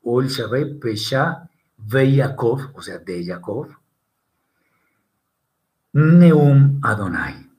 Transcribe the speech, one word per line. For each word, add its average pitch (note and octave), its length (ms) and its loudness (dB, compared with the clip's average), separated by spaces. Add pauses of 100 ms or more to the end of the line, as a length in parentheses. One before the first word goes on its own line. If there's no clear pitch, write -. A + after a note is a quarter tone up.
Ol B2 240 -2
Shavei, C3 500 -6
Pesha, C3+ 720 -6 (280)
Ve C3 340 0
Yaakov, C3+ 640 -2
o - 80 -20
sea, - 180 -16
de F2 260 -10
Jacob, G#2 440 -10 (2250)
Neum D3 880 6
Adonai. F#2 760 -6